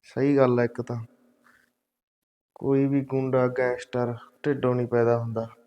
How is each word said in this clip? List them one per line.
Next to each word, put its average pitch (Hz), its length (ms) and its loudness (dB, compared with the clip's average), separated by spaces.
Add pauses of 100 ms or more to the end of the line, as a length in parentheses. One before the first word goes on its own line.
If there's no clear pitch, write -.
ਸਹੀ 139 300 0
ਗੱਲ 123 220 4
ਹੈ, 120 60 2
ਇੱਕ 117 180 -4
ਤਾਂ 120 140 -8 (1600)
ਕੋਈ 139 320 0
ਵੀ 139 180 0
ਗੁੰਡਾ, 131 420 0 (120)
ਗੈਂਗਸਟਰ 123 560 -2 (320)
ਢਿੱਡੋਂ 127 280 0
ਨਹੀਂ 123 120 -2
ਪੈਦਾ 117 320 2
ਹੁੰਦਾ। 113 300 -6 (180)